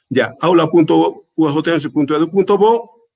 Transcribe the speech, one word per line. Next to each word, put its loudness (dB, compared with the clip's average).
Ya, -2
aula 2
punto 0
u 0
a -2
j -2
m 0
s -6
punto -2
edu -2
punto 0
bo -2